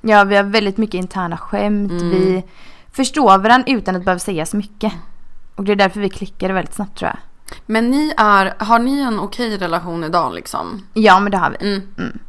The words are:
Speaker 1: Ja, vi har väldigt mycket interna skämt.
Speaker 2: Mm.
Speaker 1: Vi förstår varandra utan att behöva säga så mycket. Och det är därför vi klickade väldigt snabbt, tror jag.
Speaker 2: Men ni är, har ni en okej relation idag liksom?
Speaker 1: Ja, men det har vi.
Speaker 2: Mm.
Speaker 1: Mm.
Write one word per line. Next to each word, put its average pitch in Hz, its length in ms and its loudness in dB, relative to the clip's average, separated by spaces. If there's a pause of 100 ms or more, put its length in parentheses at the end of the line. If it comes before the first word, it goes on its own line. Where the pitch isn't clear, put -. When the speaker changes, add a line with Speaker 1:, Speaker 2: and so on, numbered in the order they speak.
Speaker 1:
Ja, 208 220 6
vi 202 120 2
har 202 80 6
väldigt 202 340 0
mycket 214 160 -2
interna 180 440 -4
skämt. 202 540 -2
Speaker 2:
Mm. 175 180 -2
Speaker 1:
Vi 185 340 2 (480)
förstår 247 460 4
varandra 247 340 4
utan 185 240 -2
att 180 80 -6
behöva 185 140 2
säga 165 280 -4
så - 100 -6
mycket. 208 360 -4 (640)
Och 196 80 -6
det 208 80 2
är 202 40 2
därför 196 240 2
vi 202 100 -2
klickade 190 440 -6
väldigt - 200 -4
snabbt, 208 240 -8
tror 170 100 -4
jag. - 100 -6 (480)
Speaker 2:
Men 226 240 0
ni 294 260 0
är, 202 420 4
har 226 200 2
ni 269 220 0
en 254 200 -2
okej 214 380 -4
relation 170 460 -4
idag 156 300 0
liksom? - 600 -10
Speaker 1:
Ja, 202 260 6
men 202 120 -2
det 190 60 0
har 151 120 2 (100)
vi. 185 140 -4
Speaker 2:
Mm. 190 80 -6 (160)
Speaker 1:
Mm. - 200 -8 (100)